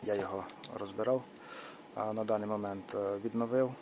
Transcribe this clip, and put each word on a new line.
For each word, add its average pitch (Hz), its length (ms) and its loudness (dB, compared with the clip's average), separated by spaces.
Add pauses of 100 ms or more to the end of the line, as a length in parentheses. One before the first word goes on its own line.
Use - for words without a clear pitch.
Я 104 120 2
його 98 300 0 (340)
розбирав, 107 440 2 (720)
а 107 180 0
на 110 100 2
даний 107 240 4
момент, 101 480 -2
е, 101 300 2
відновив. 117 560 4